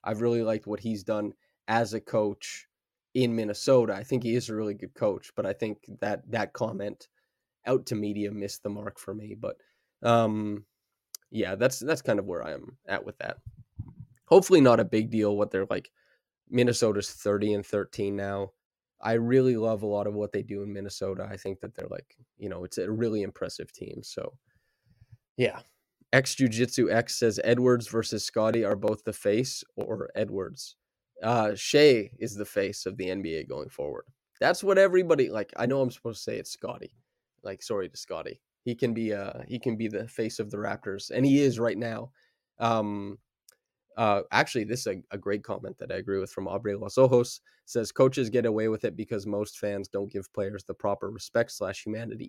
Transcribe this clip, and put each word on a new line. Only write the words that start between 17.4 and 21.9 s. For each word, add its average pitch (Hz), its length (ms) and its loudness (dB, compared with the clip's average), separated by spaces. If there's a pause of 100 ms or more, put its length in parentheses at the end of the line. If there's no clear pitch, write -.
and 101 140 -2
thirteen 101 500 -2
now. 98 360 -4 (500)
I 110 120 2
really 123 420 6
love 110 260 0
a 107 40 -2
lot 101 200 0
of 104 60 -2
what 104 180 -2
they 98 120 -2
do 101 200 -8
in 101 120 -8
Minnesota. 98 540 -6
I 98 100 -10
think 98 220 -8
that - 140 -14
they're, - 140 -12
like, - 280 -12 (200)